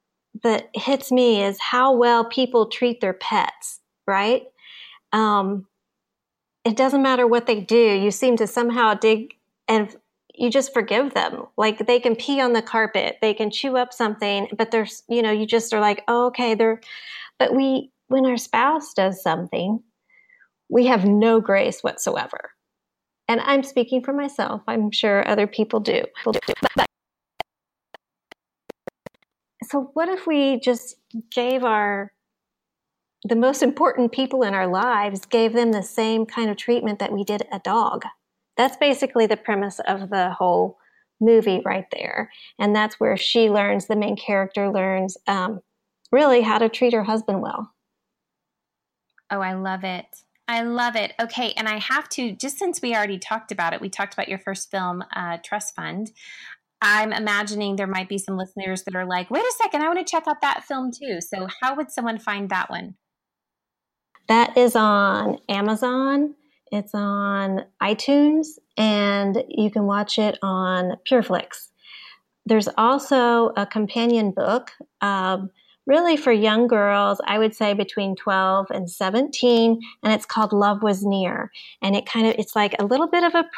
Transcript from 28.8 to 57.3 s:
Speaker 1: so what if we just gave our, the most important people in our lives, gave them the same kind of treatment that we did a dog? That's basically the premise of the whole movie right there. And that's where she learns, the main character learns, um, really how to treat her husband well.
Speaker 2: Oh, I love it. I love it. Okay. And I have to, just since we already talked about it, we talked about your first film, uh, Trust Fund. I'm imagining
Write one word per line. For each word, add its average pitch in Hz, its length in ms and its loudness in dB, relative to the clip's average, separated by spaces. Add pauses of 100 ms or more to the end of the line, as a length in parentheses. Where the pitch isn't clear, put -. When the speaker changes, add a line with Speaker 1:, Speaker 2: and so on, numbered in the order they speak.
Speaker 1:
so 277 300 -6
what 330 140 -2
if 370 200 -6
we 277 320 2
just 247 340 -4 (380)
gave 254 320 -2
our, 202 480 0 (1120)
the 220 100 0
most 262 300 4
important 254 480 2
people 262 320 0
in 196 100 -2
our 190 140 0
lives, 202 560 -2
gave 226 300 0
them 233 180 2
the 208 100 0
same 220 420 -2
kind 220 260 -4
of 202 60 -4
treatment 240 440 -2
that 202 100 -4
we 202 140 -4
did 208 260 -4
a 196 80 -8
dog? 208 460 -2 (520)
That's 254 220 2
basically 269 480 2
the 208 100 0
premise 202 440 -4
of 196 280 -4
the 185 220 0
whole 180 480 0 (420)
movie 220 460 6
right 190 260 -2
there. - 380 -6 (280)
And 208 160 2
that's 214 240 0
where 190 200 2
she 226 320 2
learns, 202 360 0
the 214 100 0
main 208 200 -2
character 196 540 -2
learns, 190 560 -2
um, 196 340 -2 (500)
really 262 300 6
how 226 160 0
to 226 140 2
treat 240 240 2
her 214 100 0
husband 220 380 -2
well. - 320 -8 (1600)
Speaker 2:
Oh, 202 100 -4
I 190 120 -4
love 190 320 -6
it. 185 220 -8 (420)
I 233 140 -2
love 240 340 -2
it. - 240 -4
Okay. 233 360 -4
And 220 120 -4
I 214 100 -4
have 254 320 -4
to, 240 220 -6
just 277 260 -8
since 359 220 -4
we 240 140 -4
already 202 240 -2
talked 220 340 -8
about 170 220 -2
it, - 80 -8
we 190 80 -8
talked 202 240 -8
about - 140 -6
your 190 100 -8
first - 320 -10
film, 180 340 -4 (100)
uh, 170 300 -6
Trust - 300 -8
Fund. 170 380 -10 (680)
I'm 214 320 2
imagining 208 640 -4